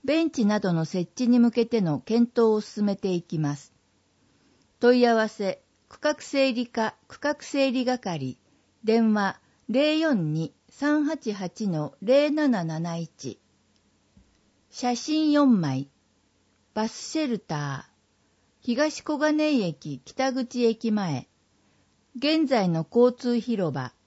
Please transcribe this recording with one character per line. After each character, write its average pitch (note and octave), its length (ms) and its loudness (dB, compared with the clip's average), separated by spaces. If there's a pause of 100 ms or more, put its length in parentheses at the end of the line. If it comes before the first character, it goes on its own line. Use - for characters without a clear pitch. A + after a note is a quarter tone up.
ベ D#4 180 0
ン D#4+ 80 0
チ A3 160 0
な G#3 140 2
ど F#3+ 120 0
の D#3+ 120 0
設 F3 260 -4 (140)
置 A#3 40 2
に B3 120 6
向 A#3 100 6
け A#3 160 0
て A#3 140 -2
の D#3+ 180 0
検 A#3 320 0
討 A3+ 220 4
を G#3+ 80 2
進 G#3 240 -6
め G3+ 100 0
て G3 180 -4
い F3 100 -2
き D#3+ 180 -6
ま C#3+ 160 -2
す。 - 160 -20 (1040)
問 B3 220 6
い A#3+ 60 6
合 A#3 100 4
わ A3 120 0
せ、 - 340 -6 (260)
区 - 120 -20
画 D4+ 200 0
整 C4+ 320 0
理 A#3+ 160 -4
課、 A3 260 -4 (140)
区 - 120 -20
画 D4 200 -4
整 C4+ 320 0
理 B3+ 120 -2
係、 F3+ 540 -4 (460)
電 A3 280 4
話、 G3+ 280 -2 (280)
零 D4+ 300 2
四 A3 340 0
二 D#3+ 200 -4 (160)
三 D4 360 0
八 C#4 280 -4
八 G3 360 -6
の D3+ 340 -4
零 C#4+ 280 4
七 C4+ 340 0
七 E3 320 -6
一。 D3+ 420 -12 (1300)
写 B3 260 -2
真 D4+ 340 0
四 C#4 300 4
枚。 C#3 280 -2 (840)
バ A3 140 -4
ス - 60 -10
シ - 260 -8
ェ D4+ 80 -2
ル A3+ 100 -2
タ D3 500 -8
ー、 - 40 -20 (680)
東 D4 420 -2
小 D4+ 160 -4
金 D4+ 320 2
井 B3+ 120 2
駅 D3+ 420 -6
北 C4 280 -4
口 B3 320 -4
駅 A3+ 260 0
前。 F3+ 380 -4 (880)
現 D4+ 300 0
在 A3+ 220 2
の D#3+ 220 0
交 B3 260 4
通 A#3+ 220 -2
広 G3+ 340 -2
場。 B2+ 220 -8 (120)